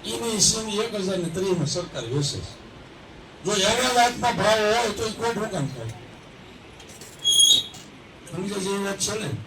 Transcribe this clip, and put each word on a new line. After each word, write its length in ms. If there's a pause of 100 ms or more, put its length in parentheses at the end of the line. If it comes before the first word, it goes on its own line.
એની 380
સિંગ 320
એક 200
હજાર 260
ને 100
ત્રીસમાં 380
સરકાર 360
વેચે 340
છે. 160 (880)
જો 100
એના 420
હાથમાં 420
ભાવ 240
હોય 340
તો 120
એ 60
કોર્ટ 260
હું 120
કામ 180
કરે? 180 (2500)
સમજો 360
જેવી 240
વાત 160
છે 140
ને. 160 (160)